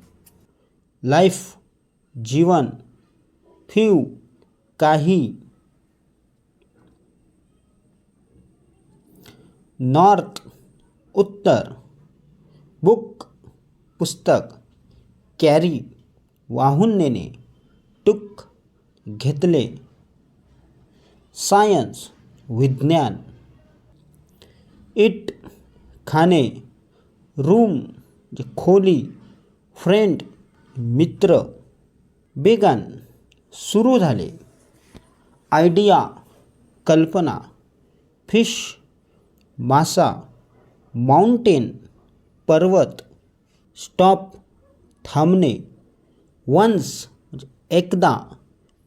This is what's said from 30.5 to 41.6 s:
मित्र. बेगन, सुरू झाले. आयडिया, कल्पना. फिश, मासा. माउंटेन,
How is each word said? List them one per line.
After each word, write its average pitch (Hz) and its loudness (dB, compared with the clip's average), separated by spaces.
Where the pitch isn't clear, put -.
मित्र. 139 0
बेगन, 175 2
सुरू 240 0
झाले. 107 -2
आयडिया, 170 2
कल्पना. 160 0
फिश, - -2
मासा. 135 0
माउंटेन, 160 2